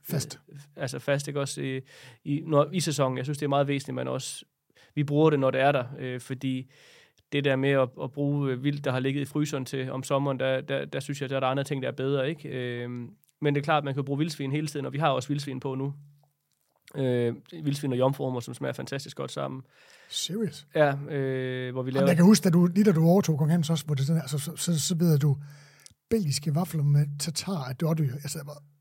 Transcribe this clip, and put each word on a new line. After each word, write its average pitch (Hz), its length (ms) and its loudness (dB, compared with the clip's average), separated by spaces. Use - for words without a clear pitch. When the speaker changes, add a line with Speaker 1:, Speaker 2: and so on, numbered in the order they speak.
Speaker 1:
Fast. - 300 -4
Speaker 2:
øh, 147 60 -18
altså 131 220 -6
fast, 143 300 0
ikke 143 120 -4
også, 139 200 -6
i, 131 200 -4
i, 143 220 -2
når, 147 260 6
i 185 80 0
sæsonen. 139 380 0
Jeg 131 80 -4
synes, 143 120 -4
det 151 60 -4
er 147 40 0
meget 139 200 2
væsentligt, 139 260 -4
man 127 140 -4
også, - 360 -8
vi 147 100 2
bruger 147 260 6
det, 151 100 4
når 131 100 4
det 131 100 2
er 139 120 6
der, 131 120 2
øh, 127 220 -6
fordi 131 500 -6
det 143 120 0
der 139 120 4
med 135 140 2
at, 135 180 4
at 135 100 -8
bruge, 143 400 0
øh, 127 120 -6
vildt, 147 200 -2
der 139 80 0
har 127 80 0
ligget 135 220 -2
i - 20 -4
fryseren 143 400 -4
til 131 260 -6
om 131 120 -6
sommeren, 139 380 0
der, 131 200 0
der, 139 240 -4
der 143 160 -6
synes 143 220 -8
jeg, 131 80 -6
der 135 60 -4
er 135 40 -2
der 131 60 0
andre 135 180 0
ting, 139 180 -4
der 127 60 -4
er 123 40 -4
bedre, 135 380 -2
ikke? 151 180 -10
Øh, 123 420 -6
men 147 140 2
det 143 60 2
er 139 40 -6
klart, 151 200 2
man 139 100 -4
kan 139 100 -2
bruge 139 140 -4
vildsvin 147 340 -2
hele 156 140 -2
tiden, 143 200 -6
og 131 60 -8
vi 139 60 -6
har 156 100 2
også 131 200 0
vildsvin 143 320 -4
på 131 140 -6
nu. 139 200 -6
Øh, 123 380 0
vildsvin 143 280 -2
og 123 60 -2
jomfruhummer, 131 420 0
som 120 140 -10
smager 131 180 -6
fantastisk 139 440 -8
godt 135 160 -6
sammen. 135 300 -6
Speaker 1:
Serious? - 680 -6
Speaker 2:
Ja, 147 200 4
øh, 131 800 -4
hvor 127 100 -4
vi 127 80 -4
Speaker 1:
Jamen, 131 40 -4
Speaker 2:
laver 139 120 4
Speaker 1:
jeg 160 100 6
kan 170 80 6
huske, 208 200 8
da 190 60 4
du, 175 160 6
lige 180 180 4
da 202 80 6
du 160 120 4
overtog 170 340 6
Kong 151 120 2
Hans 165 200 2
også, 165 160 0
hvor 151 80 0
det 135 120 0
sådan, 165 160 2
altså, 143 160 -4
så, 165 180 -6
så, 165 240 0
så 180 140 0
ved 170 160 4
jeg, 143 120 6
du, 143 140 4
belgiske 156 440 0
vafler 165 280 0
med 143 240 6
tatar 170 480 -4
af 131 80 -6
dårdyr. 156 380 0
Altså, - 240 -8
jeg 147 80 -12
var - 160 -16